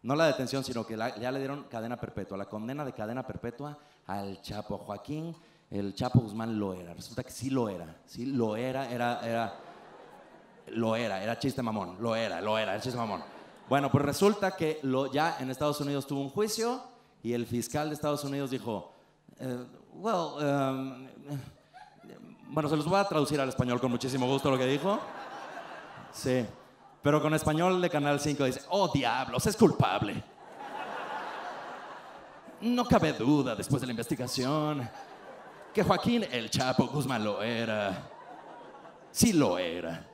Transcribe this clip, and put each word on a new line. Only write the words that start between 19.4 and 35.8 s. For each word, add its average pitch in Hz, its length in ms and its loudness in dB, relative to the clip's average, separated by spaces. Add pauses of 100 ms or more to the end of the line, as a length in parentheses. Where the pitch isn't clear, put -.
eh, 123 240 -6 (300)
"Well, 165 500 -2
um, 135 640 0 (1400)
bueno, 147 220 0
se 156 80 2
los 151 100 0
voy 190 140 4
a 196 80 2
traducir 151 320 2
al 131 80 2
español 123 320 2
con 131 100 2
muchísimo 127 380 0
gusto 139 200 2
lo 131 100 4
que 127 80 4
dijo". 156 340 2 (1120)
Sí, 127 340 2 (560)
pero 147 180 6
con 156 140 2
español 170 460 4
de 175 100 4
Canal 143 300 2
cinco 143 240 2
dice, 127 240 0
"Oh, 190 240 2
diablos, 123 540 2
es 208 100 2
culpable. 107 680 6 (2500)
No 240 240 2
cabe 160 300 6
duda, 127 420 6
después 123 240 2
de 127 60 -2
la 123 60 -2
investigación, 131 960 0 (840)
que 202 100 4